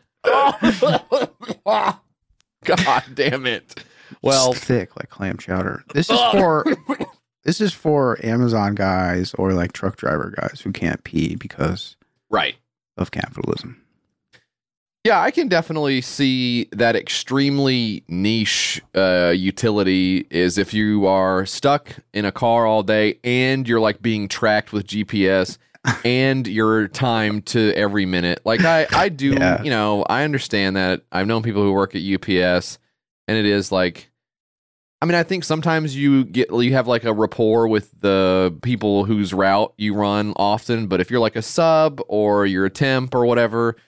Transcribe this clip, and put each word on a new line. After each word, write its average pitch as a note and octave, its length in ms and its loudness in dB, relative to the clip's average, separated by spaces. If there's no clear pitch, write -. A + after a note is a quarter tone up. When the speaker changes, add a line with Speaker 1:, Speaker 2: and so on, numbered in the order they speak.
Speaker 1:
<laughs> - 140 -10
God A#3 1800 0
damn C3+ 320 -2
it. - 380 -8
Well, C3 300 2
Speaker 2:
It's A#2+ 120 -6
thick A2 320 -2
like - 140 -14
clam F#2+ 280 -6
chowder. F#2+ 460 -4
This - 160 -2
is A#3 100 2
Speaker 1:
<laughs> A#3 120 2
Speaker 2:
for, F3 320 2
this E3+ 160 -2
is G#3 120 0
for C#3+ 520 0
Amazon A2+ 500 0
guys F#2 600 0
or, F#2+ 180 0
like, F2 200 0
truck - 240 -6
driver C#2+ 400 -4
guys - 260 -6
who G2 100 -6
can't - 320 -4
pee D#2+ 300 -4
because - 600 -8
Speaker 1:
Right. C#2+ 260 -2
Speaker 2:
of F2+ 140 -4
capitalism. - 720 -8
Speaker 1:
Yeah, G#3 160 4
I G3 120 0
can D#4+ 160 0
definitely D#3 520 0
see B2+ 720 -2
that A2+ 240 2
extremely C3 1120 0
niche, G#2 720 -2
uh, F2+ 400 2
utility F#2 960 0
is F2 280 0
if G2 140 0
you G#2+ 360 0
are F#2+ 360 2
stuck C#3+ 460 -2
in G#2 100 -2
a G2 60 -2
car A#2 360 0
all A2 180 2
day G#2+ 400 0
and B2+ 420 0
you're, A#2 140 2
like, G#2+ 200 0
being G#2+ 280 -2
tracked G#2+ 440 0
with G2+ 140 -4
G G#2 180 -4
P G2 240 2
S F#2+ 300 0
Speaker 2:
<laughs> - 200 -4
Speaker 1:
and C3 420 0
your A2 400 2
time G#2+ 560 -2
to A2 320 0
every G2+ 320 0
minute. F2 380 -2
Like, A#2 200 0
I, E3 280 2
I F3+ 160 2
do, C#3 240 -2
Speaker 2:
Yeah. A2+ 320 0
Speaker 1:
you D3+ 60 -2
know, G#2 340 0
I B2 180 0
understand A2 540 -2
that. F#2 340 0
I've F#2+ 160 -2
known A2+ 160 0
people G#2 220 0
who G2+ 80 2
work G2 240 0
at F2 60 -4
U F#2+ 180 -2
P F#2 200 0
S, F2+ 380 0
and A2 100 0
it A2 80 0
is, G2+ 280 0
like, F#2 360 -2
I D#3+ 60 -2
mean, F3 100 2
I E3+ 80 2
think F3 180 -4
sometimes D#3 540 -2
you C#3 300 4
get, A#2+ 260 -2
you A#2+ 220 2
have, B2+ 120 2
like, A#2 160 0
a A#2 100 0
rapport A2 540 2
with G#2+ 240 0
the F#2+ 640 2
people G#2 420 0
whose G2+ 300 0
route G2 420 2
you G#2 180 -4
run G#2 420 0
often, A2 500 -2
but F2+ 140 0
if F2+ 100 -4
you're, B2 80 0
like, A2+ 160 0
a A2+ 80 -6
sub D#3 640 2
or G#2 400 2
you're F#2+ 200 0
a G2 40 0
temp C3 460 -2
or A#2+ 100 2
whatever, A#2 480 0